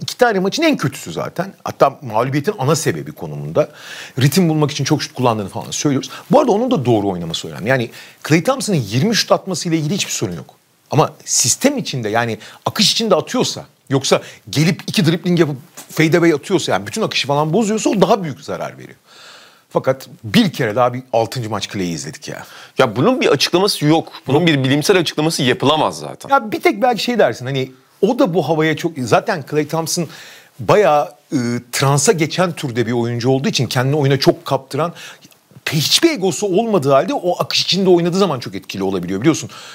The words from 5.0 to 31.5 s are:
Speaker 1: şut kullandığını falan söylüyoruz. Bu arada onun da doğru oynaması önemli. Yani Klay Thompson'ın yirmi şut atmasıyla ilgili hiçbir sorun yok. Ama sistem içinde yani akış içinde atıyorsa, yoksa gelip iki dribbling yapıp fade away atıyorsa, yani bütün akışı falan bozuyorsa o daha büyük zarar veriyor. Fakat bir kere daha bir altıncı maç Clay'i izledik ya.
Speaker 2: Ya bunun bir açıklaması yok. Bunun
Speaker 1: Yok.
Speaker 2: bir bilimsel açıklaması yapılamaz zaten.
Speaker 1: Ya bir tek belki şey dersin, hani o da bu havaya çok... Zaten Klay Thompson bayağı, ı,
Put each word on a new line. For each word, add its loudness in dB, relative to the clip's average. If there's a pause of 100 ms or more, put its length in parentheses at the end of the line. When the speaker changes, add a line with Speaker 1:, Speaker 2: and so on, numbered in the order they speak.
Speaker 1:
şut -10
kullandığını 0
falan -12
söylüyoruz. -2 (200)
Bu 6
arada 2
onun 0
da 0
doğru 2
oynaması -6
önemli. -6
Yani 2 (320)
Klay 2
Thompson'ın 0
yirmi 0
şut 0
atmasıyla -2
ilgili -2
hiçbir -4
sorun -4
yok. -16 (360)
Ama 2 (120)
sistem 0
içinde -6
yani 0 (280)
akış 0
içinde 0
atıyorsa, -2 (260)
yoksa 2 (280)
gelip 0
iki 0
dribbling 2
yapıp 2 (340)
fade 2
away 4
atıyorsa, 0
yani -2
bütün -6
akışı -2
falan 0
bozuyorsa 0
o 0
daha 4
büyük -8
zarar -8
veriyor. -20 (720)
Fakat -2 (160)
bir 2
kere -4
daha 2
bir -10 (100)
altıncı -2
maç -6
Clay'i -4
izledik -10
ya. -14 (320)
Speaker 2:
Ya 2
bunun 2
bir 2
açıklaması 2
yok. 2 (140)
Bunun 2
Speaker 1:
Yok. 4
Speaker 2:
bir 2
bilimsel 4
açıklaması 0
yapılamaz 2
zaten. -14
Speaker 1:
Ya 0
bir -6
tek 0
belki 0
şey 0
dersin, 2
hani -4 (300)
o 2
da 2
bu 0
havaya 2
çok... -4
Zaten 0
Klay -2
Thompson -4 (520)
bayağı, 4 (200)
ı, -2 (360)